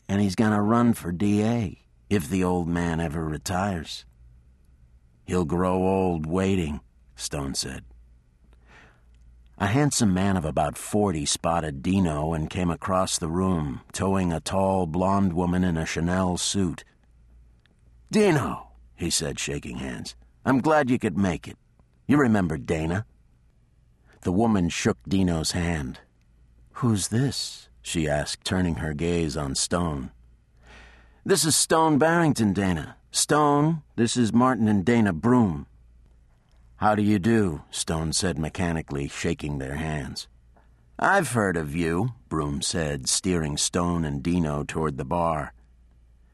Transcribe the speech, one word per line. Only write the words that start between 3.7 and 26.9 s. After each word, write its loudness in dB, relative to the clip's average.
"He'll 0
grow 0
old 0
waiting," 0
Stone -6
said. -8
A 2
handsome 2
man 2
of -2
about -2
forty 0
spotted -2
Dino 0
and -4
came -2
across -2
the -4
room, -2
towing 0
a -2
tall 0
blonde 2
woman 0
in 0
a -2
Chanel -2
suit. -4
"Dino," 2
he -4
said, -2
shaking -8
hands, -10
"I'm 2
glad 4
you 2
could -2
make 0
it. -16
You 4
remember 4
Dana?" -2
The -2
woman 2
shook 0
Dino's 0
hand. -4
"Who's 0